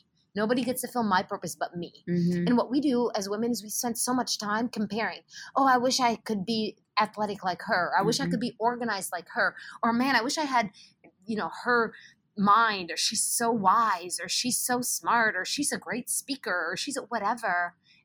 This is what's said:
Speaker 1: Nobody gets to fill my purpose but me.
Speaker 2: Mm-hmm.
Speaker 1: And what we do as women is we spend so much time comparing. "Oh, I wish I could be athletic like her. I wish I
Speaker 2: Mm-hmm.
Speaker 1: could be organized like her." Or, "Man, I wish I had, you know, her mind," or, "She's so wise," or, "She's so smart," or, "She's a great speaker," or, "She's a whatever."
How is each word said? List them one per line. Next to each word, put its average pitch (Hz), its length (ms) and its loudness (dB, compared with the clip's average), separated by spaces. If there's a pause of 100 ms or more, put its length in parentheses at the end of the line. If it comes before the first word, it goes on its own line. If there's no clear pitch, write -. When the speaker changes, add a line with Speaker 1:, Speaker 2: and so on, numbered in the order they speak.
(360)
Speaker 1:
Nobody 226 280 0
gets 247 180 -2
to 247 60 -6
fill 240 160 -2
my 196 200 2
purpose 196 320 -8
but - 200 -6
me. 170 340 -10
Speaker 2:
Mm-hmm. 175 380 2
Speaker 1:
And 240 100 4
what 226 140 2
we 277 100 0
do 240 340 2
as 196 140 -4
women 220 220 -2
is 233 120 -4
we 214 60 -14
spend 226 280 -4
so - 160 -2
much 247 240 -2
time 220 320 -2
comparing. 202 520 -4 (340)
"Oh, 269 120 4
I 254 100 6
wish 254 220 2
I 233 180 2
could 202 280 -4
be 220 320 -2 (240)
athletic 208 420 -2
like 180 200 -4
her. 175 340 0
I 196 60 4
wish 220 160 2
I 277 40 -2
Speaker 2:
Mm-hmm. - 80 0
Speaker 1:
could 240 80 0
be 226 200 -4
organized 226 520 -2
like 170 220 -8
her." 196 220 2 (280)
Or, 233 80 4
"Man, 262 240 4
I 226 60 4
wish 269 160 -2
I 320 80 0
had, 240 240 2 (560)
you 220 120 -4
know, 170 120 -2 (140)
her 233 300 2 (460)
mind," 202 520 4
or, 160 60 -8
"She's - 260 -2
so - 280 0
wise," 190 680 2
or, 185 80 -8
"She's - 300 0
so 247 220 0
smart," 220 540 2
or, 185 100 -2
"She's 285 260 -2
a 226 60 -2
great 208 320 -8
speaker," 180 600 -4
or, 185 60 -6
"She's - 200 -6
a 247 60 -4
whatever." 202 720 -2 (300)